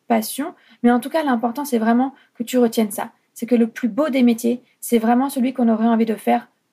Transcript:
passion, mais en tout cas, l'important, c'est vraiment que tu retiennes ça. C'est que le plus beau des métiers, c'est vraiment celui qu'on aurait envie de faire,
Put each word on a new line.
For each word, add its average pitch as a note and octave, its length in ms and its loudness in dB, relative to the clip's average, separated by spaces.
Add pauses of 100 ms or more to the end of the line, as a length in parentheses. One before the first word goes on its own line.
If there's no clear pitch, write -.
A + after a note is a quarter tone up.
passion, B3 460 -4 (300)
mais A#3+ 80 6
en B3 80 2
tout C4+ 100 -8
cas, D#4+ 140 -2
l'important, B3 400 -2
c'est B3 160 -2
vraiment A#3+ 340 2 (220)
que A#3 80 -8
tu B3 140 -4
retiennes A3+ 340 2
ça. - 200 -10 (220)
C'est - 120 -10
que B3 100 2
le A3+ 120 2
plus A#3 200 -6
beau C4 220 -2
des B3+ 140 2
métiers, A#3+ 380 0 (200)
c'est - 160 0
vraiment B3 320 2
celui C4 240 -2
qu'on A#3 160 2
aurait A3 180 2
envie A3+ 180 2
de G#3+ 100 -4
faire, A#3 340 -2 (240)